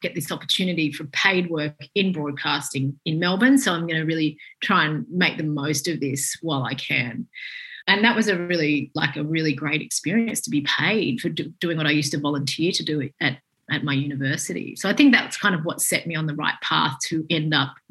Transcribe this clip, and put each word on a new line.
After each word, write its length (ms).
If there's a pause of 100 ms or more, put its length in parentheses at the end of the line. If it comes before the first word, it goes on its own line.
get 140
this 180
opportunity 580
for 180
paid 420
work 240 (200)
in 180
broadcasting 920
in 140
Melbourne, 400
so 160
I'm 120
gonna 200
really 320 (240)
try 240
and 240
make 260
the 80
most 420
of 140
this 400
while 220
I 100
can." 540 (600)
And 180
that 120
was 100
a 120
really, 560
like, 220
a 60
really 300
great 300
experience 580
to 100
be 120
paid 580
for 80
do-, 320
doing 160
what 100
I 40
used 220
to 60
volunteer 540
to 100
do 280 (100)
at, 160 (340)
at 140
my 80
university. 840
So 120
I 60
think 180
that's 240
kind 180
of 120
what 160
set 240
me 100
on 100
the 80
right 280
path 340 (120)
to 200
end 240
up 220 (160)